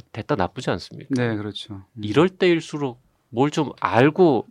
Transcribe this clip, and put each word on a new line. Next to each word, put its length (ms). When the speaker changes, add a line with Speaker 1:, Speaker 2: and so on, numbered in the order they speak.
Speaker 1:
됐다 240
나쁘지 360
않습니까? 440
Speaker 2:
네, 200
그렇죠. 480
음. 100
Speaker 1:
이럴 260
때일수록 720
뭘 220
좀 200
알고 680